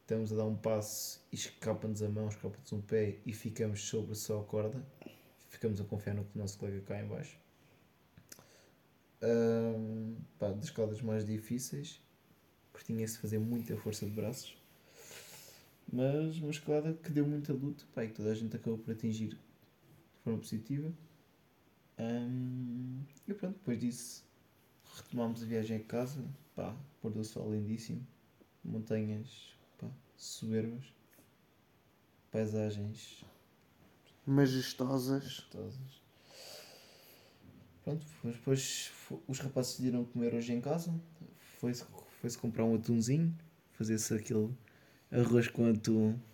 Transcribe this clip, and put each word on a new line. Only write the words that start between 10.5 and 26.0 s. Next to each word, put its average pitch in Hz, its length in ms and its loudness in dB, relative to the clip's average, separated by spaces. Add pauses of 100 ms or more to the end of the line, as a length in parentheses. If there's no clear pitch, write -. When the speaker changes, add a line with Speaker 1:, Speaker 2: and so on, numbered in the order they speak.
Speaker 1:
escaladas 107 360 0
mais 110 240 2
difíceis, 120 760 -4 (720)
porque - 200 -10
tinha-se 110 240 0
de - 40 -16
fazer 107 200 0
muita 113 380 0
força 104 280 -4
de 104 60 -2
braços. 107 460 -4 (1300)
Mas 147 480 2
uma 151 120 -2
escalada 151 420 0
que 165 180 -6
deu 147 160 6
muita 147 260 0
luta, 139 300 -2 (100)
pá, 120 100 -2
e 113 40 -2
que 107 80 -10
toda 107 160 0
a - 20 2
gente 110 220 -2
acabou 113 240 -2
por 113 120 -6
atingir 110 380 -2
de - 80 -8 (840)
forma - 160 0
positiva. 143 520 -4 (1080)
Ahm, 127 1040 -2 (260)
e 202 60 -4
pronto, 190 240 -4
depois 120 200 -2
disso - 480 -4 (680)
retomámos 117 480 -2
a - 20 -6
viagem 110 320 0
a 107 60 -4
casa, 127 400 -2 (320)